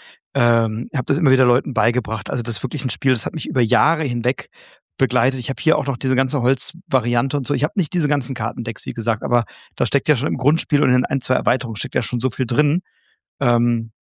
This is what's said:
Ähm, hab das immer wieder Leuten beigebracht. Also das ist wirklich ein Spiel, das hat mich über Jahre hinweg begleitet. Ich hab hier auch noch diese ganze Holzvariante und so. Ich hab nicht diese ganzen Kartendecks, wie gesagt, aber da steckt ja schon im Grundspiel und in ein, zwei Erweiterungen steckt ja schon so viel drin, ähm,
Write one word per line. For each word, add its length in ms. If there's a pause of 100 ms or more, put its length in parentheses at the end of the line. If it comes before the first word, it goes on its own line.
(340)
Ähm, 600
hab 120
das 100
immer 160
wieder 140
Leuten 280
beigebracht. 560
Also 140
das 140
ist 40
wirklich 220
ein 60
Spiel, 220
das 140
hat 80
mich 140
über 120
Jahre 440
hinweg 460 (480)
begleitet. 420
Ich 100
hab 80
hier 200
auch 80
noch 100
diese 180
ganze 280
Holzvariante 920
und 100
so. 80
Ich 100
hab 120
nicht 160
diese 140
ganzen 300
Kartendecks, 500
wie 60
gesagt, 320
aber 200 (300)
da 100
steckt 240
ja 60
schon 140
im 80
Grundspiel 480
und 100
in 100
ein, 160
zwei 140
Erweiterungen 420
steckt 200
ja 60
schon 180
so 100
viel 160
drin, 360 (580)
ähm, 500 (200)